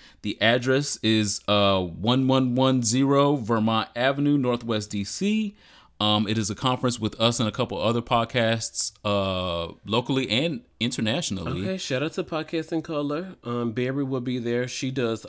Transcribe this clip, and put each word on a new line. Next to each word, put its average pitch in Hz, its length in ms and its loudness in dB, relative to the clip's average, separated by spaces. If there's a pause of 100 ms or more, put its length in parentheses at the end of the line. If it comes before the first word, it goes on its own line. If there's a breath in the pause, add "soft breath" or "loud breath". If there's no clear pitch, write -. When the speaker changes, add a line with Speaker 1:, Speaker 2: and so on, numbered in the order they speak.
(200 loud breath)
Speaker 1:
The - 220 -6
address 127 600 2
is, 110 460 2
uh, 101 320 4
one 101 480 0
one 131 260 2
one 131 280 4
zero 139 540 4
Vermont 110 600 0
Avenue, 139 400 2
Northwest 117 540 0
D 101 120 -2
C. 208 540 -2 (420 soft breath)
Um, 107 300 2
it 107 80 0
is 107 140 0
a 104 40 -2
conference 127 460 0
with 110 180 -4
us 120 220 2
and 110 80 2
a 98 40 -4
couple 104 280 -4
other 117 220 2
podcasts, 117 920 0 (100)
uh, 92 720 -2 (140)
locally 123 420 0
and 135 320 0 (180)
internationally. 110 840 -2
Speaker 2:
Okay, 190 160 -4
shout 131 240 -4
out 160 100 -4
to 185 100 -4
Podcast 160 480 -6
in 160 120 -2
Color. 156 600 -4
Um, 120 300 -4
Barry 131 320 -2
will 131 160 -4
be 123 180 -4
there. 120 300 -2
She 131 220 -6
does 117 380 -2